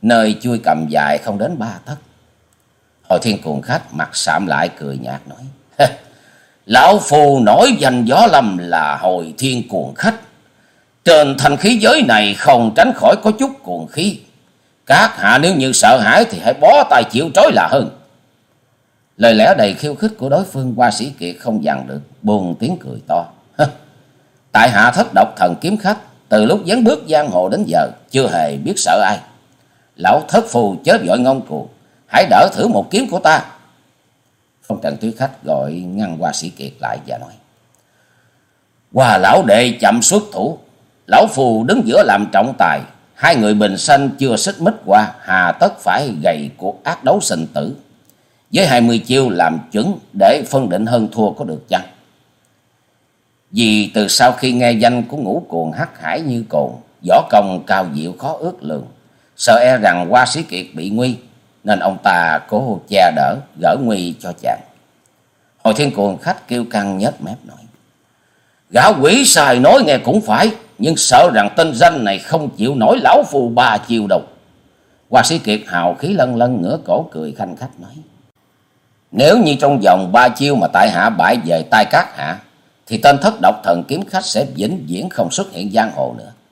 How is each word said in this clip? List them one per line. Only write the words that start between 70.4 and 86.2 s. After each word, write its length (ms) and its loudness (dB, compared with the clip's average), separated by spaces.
nhưng 180 -2
sợ 380 4
rằng 220 2
tên 180 0
danh 300 2
này 140 -4
không 380 -4
chịu 180 -4
nổi 280 2
lão 200 4
phù 260 -2
ba 300 0
chiêu 200 -2
đâu." 140 0
Hoa 120 4
Sĩ 160 -2
Kiệt 280 -4
hào 280 -2
khí 140 -8
lân 280 0
lân, 260 0
ngửa 220 -4
cổ 260 -2
cười 280 -12
khanh 180 -10
khách 240 -16
nói: 120 -20
"Nếu 260 4
như 220 2
trong 240 0
vòng 280 2
ba 160 4
chiêu 280 -2
mà 160 0
tại 180 4
hạ 200 0
bại 340 0
về 260 -2
tay 200 2
các 260 -2
hạ, 220 -10
thì 120 -8
tên 200 4
Thất 240 0
Độc 220 2
Thần 240 -2
Kiếm 160 -6
Khách 200 -8
sẽ 220 -4
vĩnh 320 -6
viễn 200 -8
không 220 -6
xuất 220 -8
hiện 200 -10
giang 200 -2
hồ 260 -6
nữa." 140 -20